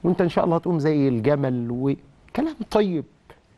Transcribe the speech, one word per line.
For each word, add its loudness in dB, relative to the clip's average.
وأنت 2
إن 2
شاء 0
الله 0
هتقوم 0
زي 2
الجمل"، 0
وكلام -6
طيب، 0